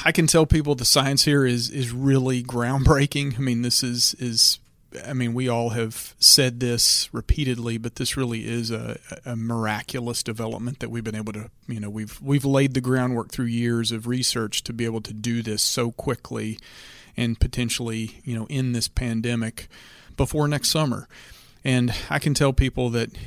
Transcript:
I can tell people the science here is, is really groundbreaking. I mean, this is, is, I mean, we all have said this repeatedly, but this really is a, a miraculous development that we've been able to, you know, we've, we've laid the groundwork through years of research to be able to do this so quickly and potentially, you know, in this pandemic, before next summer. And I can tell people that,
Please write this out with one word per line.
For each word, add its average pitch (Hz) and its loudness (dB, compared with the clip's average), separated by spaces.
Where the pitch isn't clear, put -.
I 165 6
can 165 4
tell 160 6
people 147 2
the 123 -2
science 139 4
here 143 6
is, 120 0
is 123 -4
really 131 2
groundbreaking. 127 2
I 123 -4
mean, 123 0
this 120 2
is, 120 0
is, 117 2
I 139 -8
mean, 120 0
we 127 0
all 117 2
have 110 -4
said 127 6
this 120 2
repeatedly, 117 0
but 117 -8
this - -4
really 117 -4
is 117 -4
a, 113 -6
a 123 -8
miraculous 113 -4
development 113 -6
that 117 -8
we've 117 -6
been 110 -6
able 107 -6
to, 107 -6
you 117 -6
know, 104 -6
we've, 107 -10
we've 139 0
laid 139 2
the 131 0
groundwork 127 0
through 127 -4
years 117 0
of 113 -6
research 120 -2
to 123 -8
be 117 -4
able 113 -2
to 107 -12
do 117 -2
this 107 -2
so 120 0
quickly 113 -6
and 117 -2
potentially, 113 -2
you 120 -6
know, 110 -6
in 131 -2
this 117 -2
pandemic, 117 -4
before 147 2
next 147 0
summer. 156 0
And 123 2
I 143 0
can 143 2
tell 135 2
people 127 2
that, 117 0